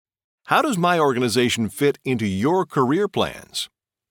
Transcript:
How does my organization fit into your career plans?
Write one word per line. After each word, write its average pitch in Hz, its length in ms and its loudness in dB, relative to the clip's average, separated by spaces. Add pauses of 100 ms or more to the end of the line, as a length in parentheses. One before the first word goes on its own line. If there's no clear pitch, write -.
(460)
How 202 160 2
does 285 140 0
my 175 220 2
organization 123 680 0
fit 143 360 -2
into 120 220 -2
your 139 400 0
career 147 400 0
plans? - 600 -6 (420)